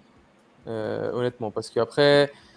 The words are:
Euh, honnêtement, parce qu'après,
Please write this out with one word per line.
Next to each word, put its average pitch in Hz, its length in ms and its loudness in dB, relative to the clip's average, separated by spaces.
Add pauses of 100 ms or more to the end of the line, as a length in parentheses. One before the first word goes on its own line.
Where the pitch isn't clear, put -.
(680)
Euh, 107 460 -6
honnêtement, 120 380 -4
parce - 180 -8
qu'après, 143 640 2 (240)